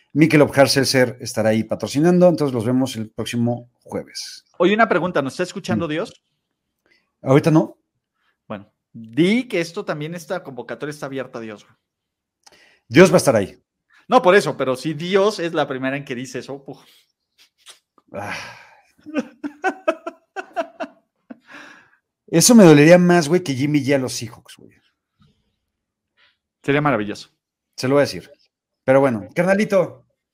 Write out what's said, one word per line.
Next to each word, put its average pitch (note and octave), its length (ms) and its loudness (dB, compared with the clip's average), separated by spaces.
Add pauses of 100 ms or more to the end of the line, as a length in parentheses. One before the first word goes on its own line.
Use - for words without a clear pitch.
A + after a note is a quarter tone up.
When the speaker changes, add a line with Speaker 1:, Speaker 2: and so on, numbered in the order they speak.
(140)
Speaker 1:
Michelob D3 420 4
Hard C#3 140 6
Seltzer B2+ 500 0
estará A2+ 300 -2
ahí A2 140 0
patrocinando. D#3 680 2
Entonces D3 240 -2
los A#2 120 -2
vemos B2+ 300 -2
el A2 140 -10
próximo A#2+ 600 -6 (140)
jueves. - 600 -14 (140)
Speaker 2:
Oye, F#3 160 2
una A3+ 120 2
pregunta, F3 360 -2
¿nos C3 100 -8
está F3+ 100 -6
escuchando F3+ 440 -8
Speaker 1:
Mm. - 20 -8
Speaker 2:
Dios? E3 240 -8 (1080)
Speaker 1:
Ahorita C3+ 300 2
no. E3+ 260 0 (680)
Speaker 2:
Bueno, G2+ 240 -16 (220)
di D#3+ 540 -2
que F#3+ 120 -6
esto E3 240 -8
también, D#3+ 320 -10
esta F3 280 -12
convocatoria B2 480 -14
está D3 160 -14
abierta B2+ 320 -12
a - 20 -14
Dios, A2 240 -18
güey. - 100 -20 (1120)
Speaker 1:
Dios F3+ 240 6
va F3+ 40 2
a - 20 6
estar C3 180 2
ahí. G2 260 -4 (460)
Speaker 2:
No, B3 140 2
por F3+ 140 4
eso, D3 220 0
pero C3 180 -4
si D3+ 180 -8
Dios F#3+ 460 -2
es E3+ 140 -6
la D3 140 -2
primera C3+ 300 -6
en C#3+ 80 -14
que C3 100 -10
dice B2+ 240 -12
eso, C3+ 240 -14
puf. - 160 -20 (1300)
Speaker 1:
Ah. G2+ 200 -12 (4000)
Eso E3 280 4
me A3 100 10
dolería D#3 320 8
más, F3 320 2
güey, F3+ 120 0
que C#3+ 120 -6
Jimmy C#3+ 300 0
G C#3 120 0
a - 40 2
los B2 140 -6
Seahawks, - 440 -16
güey. A1+ 140 -20 (1900)
Speaker 2:
Sería C#3+ 200 -2
maravilloso. G#2+ 480 -4 (460)
Speaker 1:
Se - 120 -6
lo C#3 80 0
voy C#3+ 60 4
a C3+ 40 2
decir. F2+ 240 -12 (540)
Pero C3 160 4
bueno, A2+ 340 -2
carnalito, F#3+ 720 -2 (280)